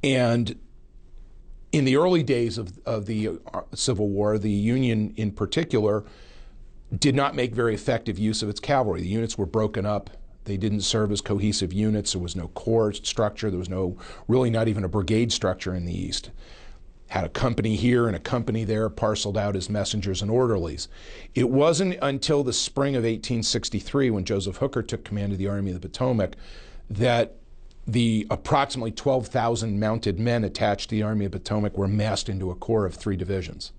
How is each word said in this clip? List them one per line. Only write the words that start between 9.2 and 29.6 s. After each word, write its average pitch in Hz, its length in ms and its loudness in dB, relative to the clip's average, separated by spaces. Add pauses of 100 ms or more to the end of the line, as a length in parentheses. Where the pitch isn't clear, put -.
were 98 120 -2
broken 107 360 0
up. 104 280 -2 (320)
They 101 140 -4
didn't 104 240 0
serve 107 300 2
as 101 100 0
cohesive 101 520 0
units. 107 400 2
There 92 80 -2
was 87 140 -6
no 85 140 -6
corps 110 440 2
structure. 107 560 -2
There 90 80 -2
was 87 100 -4
no, 92 300 -2 (300)
really 123 240 4
not 113 160 2
even 107 160 0
a 90 60 -2
brigade 110 420 2
structure 92 420 -2
in 87 120 -2
the 87 120 -4
East. - 320 -6 (840)
Had 92 80 2
a 80 60 -2
company 113 480 0
here 120 300 4
and 101 80 0
a - 40 -4
company 113 460 -2
there 107 240 0
parceled 107 480 0
out 101 180 0
as 92 140 -4
messengers 101 520 -2
and 101 80 -2
orderlies. 110 600 2 (440)
It 127 160 2
wasn't 160 520 4
until 143 420 2
the 127 80 0
spring 139 460 0
of 117 80 2
eighteen 113 360 0
sixty-three, 120 680 0
when 98 160 0
Joseph 98 320 -2
Hooker 127 260 0
took - 220 -6
command 101 260 -2
of 95 80 -2
the 95 80 0
Army 98 240 -2
of 90 80 -4
the 90 80 -10
Potomac, 110 480 0 (540)
that 117 480 2 (500)
the 113 420 2
approximately 135 640 0
twelve 131 360 0
thousand 113 520 0